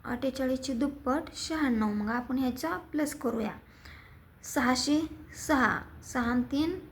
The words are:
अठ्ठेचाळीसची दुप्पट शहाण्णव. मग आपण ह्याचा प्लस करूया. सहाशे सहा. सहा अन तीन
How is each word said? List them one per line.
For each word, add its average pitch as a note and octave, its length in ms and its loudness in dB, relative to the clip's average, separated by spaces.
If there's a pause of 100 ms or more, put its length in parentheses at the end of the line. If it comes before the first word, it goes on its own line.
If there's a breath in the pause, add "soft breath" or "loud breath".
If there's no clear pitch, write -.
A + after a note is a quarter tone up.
अठ्ठेचाळीसची C4 680 -2
दुप्पट C#4 500 0 (120)
शहाण्णव. C4 520 2
मग G#3 240 0
आपण B3 280 -2
ह्याचा C4+ 380 0
प्लस D4+ 380 -2
करूया. A3+ 380 -2 (920 loud breath)
सहाशे C4 560 4 (460)
सहा. A#3+ 340 4 (240)
सहा A#3+ 260 0
अन B3 120 4
तीन D#4 360 0 (140)